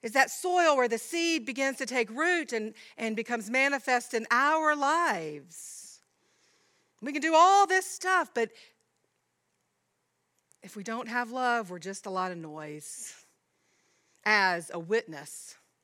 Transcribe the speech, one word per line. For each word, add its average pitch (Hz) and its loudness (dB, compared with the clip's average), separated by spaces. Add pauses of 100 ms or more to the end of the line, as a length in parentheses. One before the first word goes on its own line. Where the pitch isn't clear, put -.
Is 226 -8
that 262 4
soil 349 4
where 247 2
the 226 -2
seed 330 -2
begins 262 -4
to 262 -6
take 233 -2
root 320 0
and, 220 -4 (240)
and 220 -4
becomes 226 -4
manifest 262 0
in 226 -2
our 302 4
lives. 202 -4 (1000)
We 277 -8
can 285 -2
do 320 2
all 392 10
this 381 2
stuff, 370 0
but 226 0 (2000)
if - -18
we 202 -12
don't 226 -6
have 240 -4
love, 240 0
we're 180 -10
just 190 -12
a 208 -10
lot 185 -2
of 175 -10
noise 151 -12 (1120)
as 190 2
a 170 -6
witness 165 -6 (280)